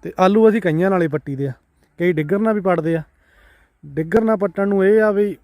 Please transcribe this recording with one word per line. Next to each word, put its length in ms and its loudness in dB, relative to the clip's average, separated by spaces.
ਤੇ 180 -12
ਆਲੂ 300 4
ਅਸੀਂ 120 0
ਕਈਆਂ 280 0
ਨਾਲੇ 180 0
ਪੱਟੀ 280 -6
ਦੇ 120 -6
ਆ, 40 -6
ਕਈ 120 0
ਡਿੱਗਰ 280 -2
ਨਾਲ 140 0
ਵੀ 80 -2
ਪੱਟਦੇ 340 0
ਆ। 80 -4
ਡਿੱਗਰ 360 -2
ਨਾਲ 160 0
ਪੱਟਣ 300 -2
ਨੂੰ 180 2
ਇਹ 160 4
ਆ 100 2
ਵੀ 320 -2